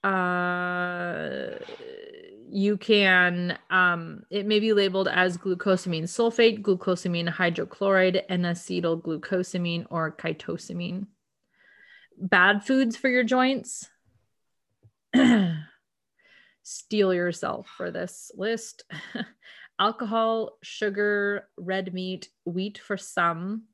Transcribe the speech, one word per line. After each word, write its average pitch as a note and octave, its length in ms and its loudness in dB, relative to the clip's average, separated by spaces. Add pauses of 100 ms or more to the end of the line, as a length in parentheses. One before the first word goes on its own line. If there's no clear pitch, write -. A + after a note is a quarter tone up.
Uh, F3+ 1600 -2 (920)
you G3+ 240 2
can, F3+ 800 4 (140)
um, F3 580 2
it G3+ 160 -4
may G#3+ 140 4
be A3 140 4
labeled F#3+ 360 4
as F3+ 300 2
glucosamine F3+ 680 0
sulfate, A3+ 580 2
glucosamine F3 720 0
hydrochloride, F#3 960 2
N-acetyl F3 760 -2
glucosamine, F3 840 -4
or D#3+ 220 -2
chitosamine. F3 960 -8 (1120)
Bad G3 460 4
foods C4 320 2
for C4+ 120 -2
your B3 140 2
joints. B3+ 640 -2 (1300)
<clears throat> C4 80 8 (1400)
Steel G3 520 0
yourself F3 540 -2
for F3 240 -8
this - 440 -10
list. A3+ 460 -6 (320)
<laughs> - 100 -6 (540)
Alcohol, A3+ 840 0
sugar, G3+ 920 -2
red F#3 380 -6
meat, F#3 340 -8 (160)
wheat F#3+ 340 -6
for - 180 -6
some F3+ 680 -2 (120)